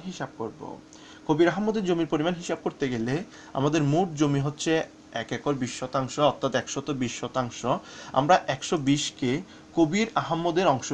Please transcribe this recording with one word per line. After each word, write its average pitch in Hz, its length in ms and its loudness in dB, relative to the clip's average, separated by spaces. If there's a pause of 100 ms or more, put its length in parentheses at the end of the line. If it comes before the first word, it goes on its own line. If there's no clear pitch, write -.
হিসাব 156 320 -10
করব। 110 220 -10 (680)
কবির 165 260 6
আহমদের 208 360 0
জমির 165 240 0
পরিমাণ 165 280 0
হিসাব 170 240 -4
করতে 160 280 -2
গেলে 120 220 -2 (440)
আমাদের 151 220 2 (120)
মোট 180 140 2 (120)
জমি 143 280 2
হচ্ছে 151 240 -2 (500)
এক - 160 -10
একর - 240 -2
বিশ 123 200 -2
শতাংশ, 127 340 -4 (160)
অর্থাৎ 131 200 -4 (100)
একশত - 260 -8 (140)
বিশ 120 200 -2
শতাংশ। 123 380 -4 (600)
আমরা 147 160 6 (180)
একশো - 220 -2 (120)
বিশকে 139 440 0 (460)
কবির 175 300 4 (140)
আহমদের 170 520 0
অংশ - 200 -4